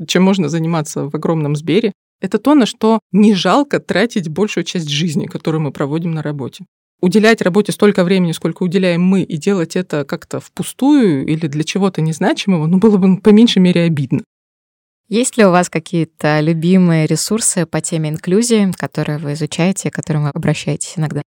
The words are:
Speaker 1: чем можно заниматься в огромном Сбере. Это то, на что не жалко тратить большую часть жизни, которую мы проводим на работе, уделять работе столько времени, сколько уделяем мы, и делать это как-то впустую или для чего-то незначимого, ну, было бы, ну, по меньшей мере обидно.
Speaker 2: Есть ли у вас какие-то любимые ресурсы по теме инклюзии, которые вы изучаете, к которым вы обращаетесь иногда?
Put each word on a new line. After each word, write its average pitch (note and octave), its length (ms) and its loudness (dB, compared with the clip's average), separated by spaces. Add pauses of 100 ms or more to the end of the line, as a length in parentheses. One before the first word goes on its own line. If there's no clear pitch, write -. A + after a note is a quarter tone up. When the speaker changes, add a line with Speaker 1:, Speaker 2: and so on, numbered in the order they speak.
Speaker 1:
чем F3 160 2
можно F#3+ 240 2
заниматься D#3+ 600 -4
в D3 40 -10
огромном D#3 440 -2
Сбере. E3+ 340 -2 (300)
Это F#3+ 160 -2
то, C#4 180 2
на B3+ 100 4
что A3 340 0 (120)
не G#3 220 6
жалко F#3+ 480 0
тратить G3 480 -2
большую F3 340 -4
часть F3 240 -8
жизни, D3 380 -4
которую D#3+ 340 -4
мы D3+ 140 -4
проводим E3 380 -4
на D#3 120 -6
работе, D3 400 -10 (400)
уделять G#3 380 4
работе F#3 320 0
столько G3 320 2
времени, F3+ 260 0
сколько E3 320 -6
уделяем F3+ 400 0
мы, F#3 200 2
и - 120 -8
делать E3 400 -2
это E3 300 -4
как-то C#3+ 340 -10
впустую G#3+ 880 0
или D#3+ 200 -2
для D3+ 180 -4
чего-то F#3+ 340 -2
незначимого, D#3+ 640 0
ну, F3 120 2
было G#3 180 4
бы, F#3+ 120 2
ну, F#3+ 100 4
по - 120 2
меньшей G#3+ 300 6
мере F3+ 220 4
обидно. D3 400 0 (880)
Speaker 2:
Есть A3+ 280 -2
ли A3+ 60 6
у F#3+ 80 6
вас F3+ 180 2
какие-то D#3 720 -2
любимые E3 640 2
ресурсы F3 600 -2
по D#3 160 -4
теме D#3 280 -4
инклюзии, G3+ 680 0
которые D3+ 400 -4
вы D3 160 -6
изучаете, D#3+ 580 -2
к - 20 -8
которым D3+ 300 -4
вы D3 60 -2
обращаетесь D3+ 640 -4
иногда? D3 360 -4